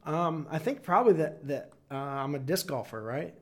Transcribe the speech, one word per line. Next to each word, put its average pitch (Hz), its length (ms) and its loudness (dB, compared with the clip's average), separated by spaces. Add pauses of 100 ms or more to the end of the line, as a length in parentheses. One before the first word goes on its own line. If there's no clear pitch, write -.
(120)
Um, 160 380 0
I 160 80 -2
think 247 240 -2
probably 202 320 6
that, 156 340 0
that, 139 240 -4 (200)
uh, 139 40 -6
I'm 139 400 -4
a 139 40 -4
disc 160 280 -2
golfer, 113 340 -6
right? 139 400 -6